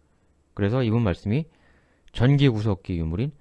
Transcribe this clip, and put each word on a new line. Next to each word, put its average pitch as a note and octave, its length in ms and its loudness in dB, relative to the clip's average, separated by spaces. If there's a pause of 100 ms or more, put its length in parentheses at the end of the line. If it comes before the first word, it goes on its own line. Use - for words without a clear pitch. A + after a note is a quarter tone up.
(540)
그래서 A2 300 -2
이분 A#2 200 0
말씀이 G#2+ 420 -2 (640)
전기 C#3 380 4
구석기 G#2 480 -2
유물인 E2+ 440 -4